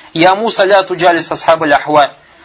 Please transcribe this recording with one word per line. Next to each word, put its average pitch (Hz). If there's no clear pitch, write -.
«Я 175
Муса 214
ля 190
туджалис 170
асхаба 160
ляхва». 143